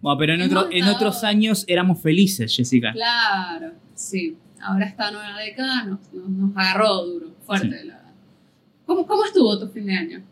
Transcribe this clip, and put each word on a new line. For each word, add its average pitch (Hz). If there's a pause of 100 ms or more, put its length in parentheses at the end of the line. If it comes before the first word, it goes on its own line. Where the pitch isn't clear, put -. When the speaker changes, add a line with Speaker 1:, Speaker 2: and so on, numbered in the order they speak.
Speaker 1:
Bueno, 143
pero 151
en 175
Speaker 2:
hemos 185
Speaker 1:
otro, 190
en 180
Speaker 2:
estado 202
Speaker 1:
otros 208
años 208
éramos 180
felices, 165
Jessica. 120
Speaker 2:
Claro, 190 (200)
sí. 170 (220)
Ahora 196
esta 208
nueva 208
década 240
nos, 196 (120)
nos, 185
nos 196
agarró 190
duro, 175 (100)
fuerte, -
Speaker 1:
Sí. -
Speaker 2:
la -
verdad. - (760)
¿Cómo, 349
cómo 415
estuvo 214
tu 196
fin 208
de 190
año? 185